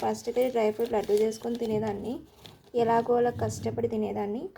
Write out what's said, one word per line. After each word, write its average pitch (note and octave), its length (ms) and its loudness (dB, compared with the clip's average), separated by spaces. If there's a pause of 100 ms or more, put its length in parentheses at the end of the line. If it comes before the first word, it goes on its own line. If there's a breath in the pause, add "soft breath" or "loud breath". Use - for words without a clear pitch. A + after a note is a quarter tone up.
ఫస్ట్ A3 280 -4
అయితే B3 200 2
డ్రై A3+ 220 2
ఫ్రూట్ A#3 220 -2
లడ్డు G3+ 200 0
చేసుకొని A3 460 2
తినేదాన్ని, G#3+ 640 -2 (540 loud breath)
ఎలాగో A#3 400 4
అలా A#3+ 160 4
కష్టపడి A3+ 580 -2
తినేదాన్ని. G#3+ 680 -2